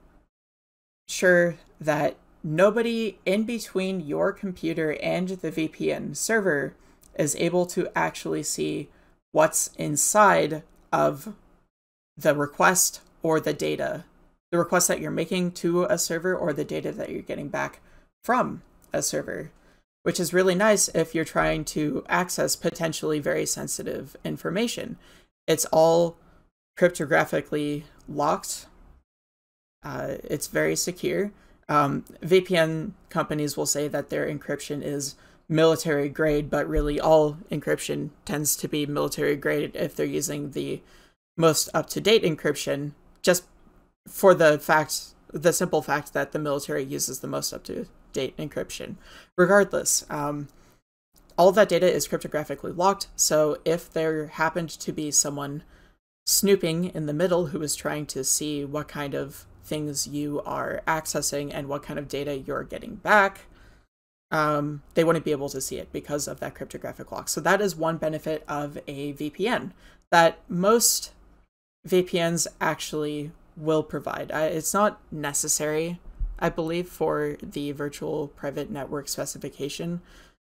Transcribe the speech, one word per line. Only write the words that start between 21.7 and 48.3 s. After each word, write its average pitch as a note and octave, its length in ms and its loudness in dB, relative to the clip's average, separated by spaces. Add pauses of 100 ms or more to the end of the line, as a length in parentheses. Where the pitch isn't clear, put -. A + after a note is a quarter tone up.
access F3 480 0
potentially D#3+ 640 -2
very D#3 280 -2
sensitive - 800 -6
information. E3+ 720 -4 (500)
It's D#3+ 200 2
all E3 500 6 (600)
cryptographically D#3 1080 2 (240)
locked. D3+ 580 -2 (1160)
Uh, C#3 420 -8
it's - 220 -6
very D#3 300 0
secure. F3 560 -2 (360)
Um, D3 360 2 (160)
V F3+ 220 4
P F#3 140 -2
N D#3+ 380 0 (140)
companies D3+ 480 -2
will D3 100 -2
say C#3+ 220 0
that C#3+ 220 -4
their D3 160 -2
encryption C#3+ 560 -6
is C#3+ 340 -6 (320)
military D#3 600 4
grade, D3 420 0
but D3 180 0
really D3 320 0
all D#3 380 6 (120)
encryption D3 600 -2 (140)
tends D3 320 -2
to - 120 -6
be D3 180 -2
military D3 500 0
grade D3+ 380 -2
if D#3 200 -4
they're D3+ 120 -2
using D3 460 -4
the C#3+ 280 -6 (560)
most D#3+ 380 4
up-to-date G3+ 480 2
encryption, D3 720 -2 (300)
just F3+ 220 4 (640)
for - 280 6
the D3+ 240 6
fact, - 560 0 (180)
the D#3+ 200 2
simple D#3+ 300 0
fact D3 300 -4
that C#3+ 200 -2
the E3 60 -4
military D3 440 -2
uses C3+ 380 -6
the C#3+ 60 -10
most C#3 260 -4
up-to-date - 840 -8